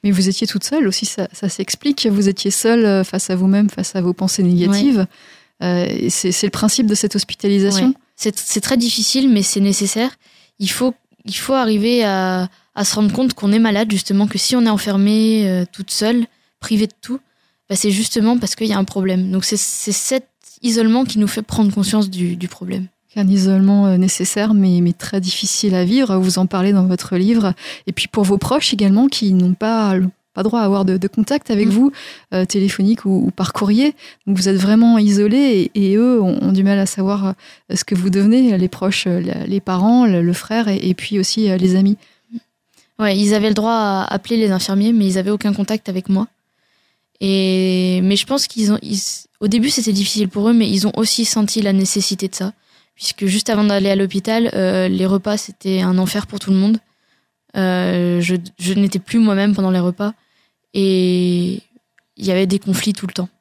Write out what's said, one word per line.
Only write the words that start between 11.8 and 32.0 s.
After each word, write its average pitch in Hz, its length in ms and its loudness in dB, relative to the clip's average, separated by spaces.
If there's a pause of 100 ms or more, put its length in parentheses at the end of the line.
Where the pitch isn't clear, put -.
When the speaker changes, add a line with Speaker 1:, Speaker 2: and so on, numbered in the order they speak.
Speaker 2:
à, 185 460 -2 (260)
à 202 100 -4
se - 100 -2
rendre 214 180 2
compte 254 220 -2
qu'on 202 180 -2
est 220 60 4
malade, 220 320 2
justement, 196 360 0
que 208 120 -4
si - 180 -2
on 240 80 2
est 220 60 2
enfermé, 214 760 2
euh, 185 240 0
toute - 200 -14
seule, 233 360 0 (340)
privée 214 260 0
de 214 140 -12
tout, 254 200 -10 (480)
bah, 196 80 -4
c'est 208 140 0
justement 220 480 0
parce 214 180 -4
qu'il 220 120 -4
y 214 40 -2
a 202 60 -2
un 202 60 0
problème. 185 460 -2
Donc 185 140 -2
c'est, 208 140 -2
c'est - 340 -6
cet 262 340 -4 (360)
isolement 226 420 2
qui 220 140 -4
nous 208 100 2
fait 214 140 -4
prendre 208 300 0
conscience 202 360 0
du, 180 280 -4
du 180 120 -8
problème. 185 380 -8 (320)
Speaker 1:
Un 196 100 2
isolement, 196 580 4
euh, 185 100 4
nécessaire, 190 560 0
mais, 190 300 4
mais 175 100 2
très - 300 -6
difficile 185 520 -2
à 180 100 0
vivre. 214 320 0
Vous 185 220 0
en 185 60 2
parlez 190 280 0
dans 190 140 4
votre 185 300 -2
livre. 196 380 2 (320)
Et 190 60 -6
puis - 160 -6
pour 208 160 0
vos 196 120 2
proches 262 380 -2
également, 202 320 4
qui 208 260 0
n'ont 180 220 2
pas 214 420 0
le, 185 120 0 (260)
pas 185 80 -6
droit 220 180 0
à 214 40 0
avoir 196 200 2
de, 185 140 0
de 190 100 -4
contact 277 420 -2
avec 214 180 2
Speaker 2:
Mm. - 20 4
Speaker 1:
vous, 254 220 2 (420)